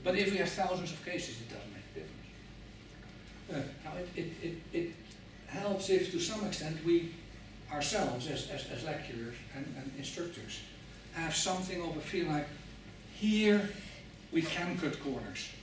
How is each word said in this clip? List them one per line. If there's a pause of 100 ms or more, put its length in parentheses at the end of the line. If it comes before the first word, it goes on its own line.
But
if
we
have
thousands
of
cases,
it
doesn't
make
a
difference. (1200)
Uh,
now
it,
it, (100)
it,
it (520)
helps
if
to
some
extent
we (600)
ourselves
as,
as,
as
lecturers (200)
and, (120)
and
instructors (520)
have
something
of
a
feel
like, (680)
here (640)
we
can
cut
corners. (140)